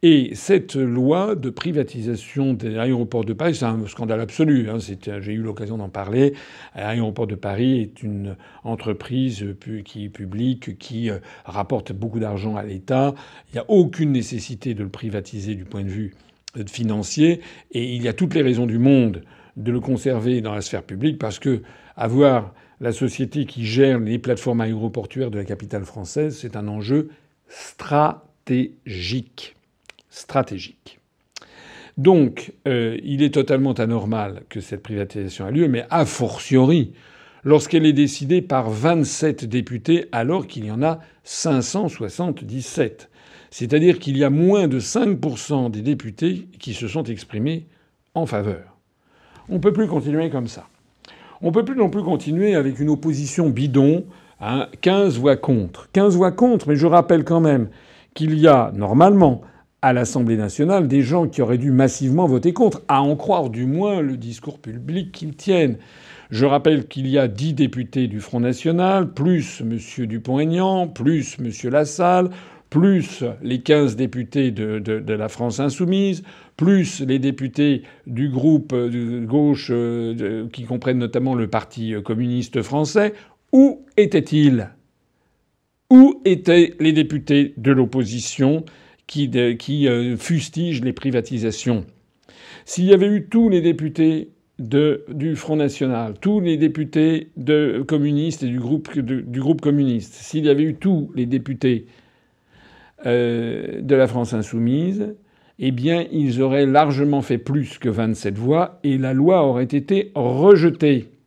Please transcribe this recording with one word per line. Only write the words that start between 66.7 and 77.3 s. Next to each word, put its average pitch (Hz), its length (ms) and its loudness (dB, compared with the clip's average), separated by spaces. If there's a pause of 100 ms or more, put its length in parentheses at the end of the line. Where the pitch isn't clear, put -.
qu'il 135 180 -6
y 135 100 2
a 131 120 2
dix 127 240 -4
députés 127 540 -2
du 104 120 -6
Front 120 220 -6
National, 170 720 0
plus 156 480 -2
monsieur 117 440 -6
Dupont-Aignan, 160 840 -2
plus 143 500 -2
monsieur 123 300 -8
Lassalle, 175 600 2 (400)
plus 180 540 2 (180)
les 120 200 -4
quinze 143 340 4
députés 127 560 -2
de, 107 280 -4
de, 110 200 -4
de 107 140 -4
la 107 160 -4
France 120 320 -4
Insoumise, 180 640 0 (340)
plus 185 420 2
les 135 180 0
députés 135 640 0 (220)